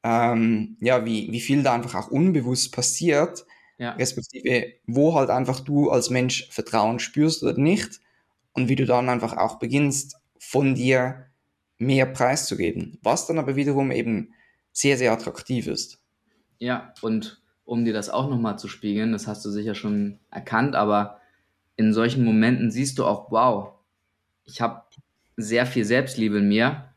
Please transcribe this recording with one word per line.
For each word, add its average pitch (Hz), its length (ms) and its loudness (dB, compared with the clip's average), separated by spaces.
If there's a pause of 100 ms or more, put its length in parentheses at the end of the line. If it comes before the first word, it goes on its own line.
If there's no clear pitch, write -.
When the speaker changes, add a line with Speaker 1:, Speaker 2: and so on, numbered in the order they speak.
Speaker 1:
ähm, 113 760 2
ja, 123 260 2
wie, 110 260 -4
wie 120 100 -6
viel 139 220 2
da 131 100 2
einfach 120 220 -4
auch - 160 -6
unbewusst 139 600 2
passiert, 147 720 0 (340)
Speaker 2:
Ja. 120 180 -8
Speaker 1:
respektive - 760 -4 (140)
wo 143 280 2
halt 131 140 2
einfach 127 300 0
du 143 300 0
als 123 200 2
Mensch 127 420 -2
Vertrauen 113 480 0
spürst 156 440 0
oder - 140 0
nicht 156 420 0 (540)
und 127 160 0
wie 135 60 4
du 131 100 2
dann 123 240 2
einfach 113 280 -2
auch 107 220 -2
beginnst, 139 580 -2 (220)
von 135 360 0
dir 127 500 0 (520)
mehr 131 300 2
preiszugeben, 123 960 -2
was 127 240 0
dann 165 120 -2
aber 135 160 -2
wiederum 139 360 0
eben 113 420 -2 (380)
sehr, 139 260 2
sehr 123 140 2
attraktiv - 560 -4
ist. - 320 -8 (600)
Speaker 2:
Ja, 123 420 -6
und 110 400 -4 (240)
um 117 200 -2
dir 110 80 0
das 104 160 -4
auch 135 200 -2
nochmal 117 280 -2
zu - 100 -12
spiegeln, 107 440 -2
das 107 160 -4
hast 107 180 -10
du 107 60 -6
sicher 104 240 -4
schon 104 440 -2 (120)
erkannt, 117 440 0
aber 104 440 2 (560)
in 110 180 4
solchen 120 300 2
Momenten 110 480 4
siehst 131 260 -4
du 135 80 0
auch, - 260 -2
wow, 110 420 2 (720)
ich - 160 -10
hab - 300 -6 (440)
sehr 117 320 0
viel 120 180 0
Selbstliebe 113 540 0
in 101 80 4
mir 113 500 0